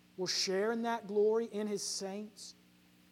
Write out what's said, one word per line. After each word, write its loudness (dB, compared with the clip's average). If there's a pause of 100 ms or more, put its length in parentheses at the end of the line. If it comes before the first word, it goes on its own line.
(180)
We'll -2
share 2
in -2
that -2
glory 4
in -2
his -2
saints. -8 (560)